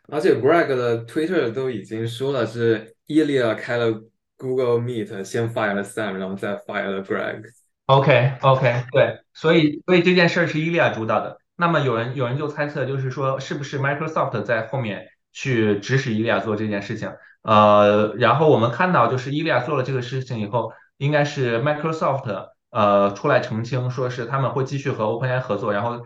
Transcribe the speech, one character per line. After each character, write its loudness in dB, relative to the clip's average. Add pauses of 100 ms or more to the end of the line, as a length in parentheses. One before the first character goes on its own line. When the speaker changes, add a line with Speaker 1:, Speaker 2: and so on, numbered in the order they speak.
(120)
Speaker 1:
而 -2
且 4
Greg 2
的 -2
Twitter -2
都 -6
已 -8
经 -8
说 -6
了 -2
是 -2 (120)
伊 2
利 0
亚 2
开 -4
了 2 (480)
Google 0
Meet， -6
先 -4
fire -2
了 -2
Sam， -6
然 -8
后 -8
再 -6
fire -4
了 -4
Greg。 -4 (440)
Speaker 2:
OK，OK， 4
对， 2 (160)
所 2
以， 2
所 4
以 6
这 4
件 6
事 0
儿 2
是 -2
伊 -2
利 0
亚 4
主 -6
导 0
的。 -8 (180)
那 0
么 2
有 0
人， -4
有 -2
人 -4
就 -4
猜 -6
测， -4
就 -4
是 -4
说 -2
是 -8
不 -6
是 -6
Microsoft -2
在 -2
后 -4
面 -8 (240)
去 0
指 0
使 -2
伊 0
利 0
亚 2
做 -2
这 -4
件 -4
事 -8
情？ -8 (300)
呃， 6
然 4
后 6
我 6
们 2
看 0
到 4
就 -2
是 -6
伊 -2
利 -2
亚 2
做 -4
了 0
这 -4
个 -4
事 -6
情 -6
以 -4
后， -4 (240)
应 -2
该 4
是 0
Microsoft， -2 (220)
呃， 4
出 -4
来 4
澄 -2
清， -4
说 -4
是 -8
他 -4
们 0
会 -2
继 -6
续 -4
和 -4
Open -2
A 0
I 0
合 -4
作。 -4
然 -2
后 -6